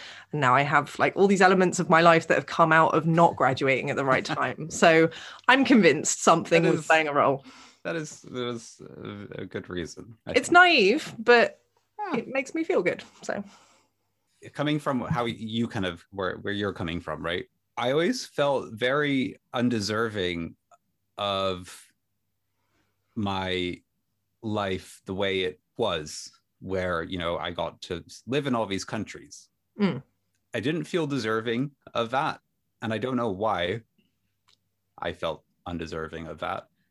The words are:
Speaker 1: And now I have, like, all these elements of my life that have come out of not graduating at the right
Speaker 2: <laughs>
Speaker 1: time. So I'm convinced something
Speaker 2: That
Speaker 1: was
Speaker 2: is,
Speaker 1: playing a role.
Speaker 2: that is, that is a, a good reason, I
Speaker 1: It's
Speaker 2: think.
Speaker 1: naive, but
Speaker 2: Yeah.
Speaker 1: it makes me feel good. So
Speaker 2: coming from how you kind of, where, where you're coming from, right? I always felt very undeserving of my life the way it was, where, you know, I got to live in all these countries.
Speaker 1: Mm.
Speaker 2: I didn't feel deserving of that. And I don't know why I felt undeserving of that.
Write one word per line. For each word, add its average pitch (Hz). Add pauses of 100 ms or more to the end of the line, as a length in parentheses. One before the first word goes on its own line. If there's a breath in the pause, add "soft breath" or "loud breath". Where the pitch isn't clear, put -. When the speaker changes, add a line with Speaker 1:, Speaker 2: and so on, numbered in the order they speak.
(320 loud breath)
Speaker 1:
And 151
now 127
I 139
have, 147
like, 143
all 196
these 196
elements 185
of 160
my 160
life 165
that -
have 127
come 160
out 160
of 160
not 165
graduating 135
at 123
the 135
right 131
Speaker 2:
<laughs> -
Speaker 1:
time. 147
So 165 (380 loud breath)
I'm 262
convinced 170
something 165
Speaker 2:
That 165
Speaker 1:
was 160
Speaker 2:
is, 156
Speaker 1:
playing 160
a 143
role. 135 (400 loud breath)
Speaker 2:
that 170
is, 156
that 123
is 117
a, -
a 98
good 98
reason, 85 (100)
I -
Speaker 1:
It's -
Speaker 2:
think. -
Speaker 1:
naive, 311
but 233 (380)
Speaker 2:
Yeah. 392
Speaker 1:
it -
makes 262
me 320
feel 208
good. 175 (180)
So - (1120 soft breath)
Speaker 2:
coming 147
from 135
how 120
you 113
kind 107
of, 85
where, 95
where 101
you're 101
coming 85
from, 78
right? 87 (320)
I 123
always 185
felt 143
very 135 (140)
undeserving 104 (600)
of 95 (1300)
my 92 (600)
life 101
the 98
way 95
it 90 (160)
was, 85 (300)
where, 90
you 87
know, 85
I 80
got 85
to 85 (220)
live 139
in 127
all 113
these 95
countries. - (320)
Speaker 1:
Mm. 165 (520)
Speaker 2:
I 117
didn't 151
feel 160
deserving 120 (220)
of 117
that. 139 (420)
And 110
I 110
don't 127
know 120
why 95 (1160)
I 87
felt 80 (240)
undeserving 82
of 80
that. 90 (220)